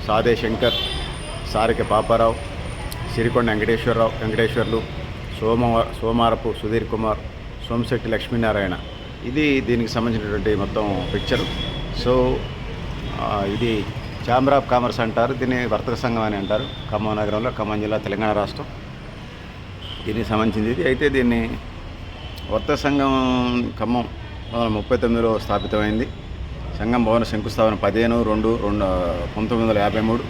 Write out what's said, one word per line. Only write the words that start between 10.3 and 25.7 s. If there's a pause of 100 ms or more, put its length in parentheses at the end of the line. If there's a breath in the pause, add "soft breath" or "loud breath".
మొత్తం
పిక్చర్. (640)
So, (840)
ఆ,
ఇది (420)
Chamber
of
Commerce
అంటారు,
దీన్ని
వర్తక
సంఘం
అని
అంటారు. (280)
ఖమ్మం
నగరంలో,
ఖమ్మం
జిల్లా,
తెలంగాణ
రాష్ట్రం (1400)
దీనికి
సంబంధించింది
ఇది.
అయితే
దీన్ని (920)
వర్తక
సంఘం (680)
ఖమ్మం
పంతొమ్మిది
వందల
ముప్పై
తొమ్మిదిలో
స్థాపితమైంది. (680)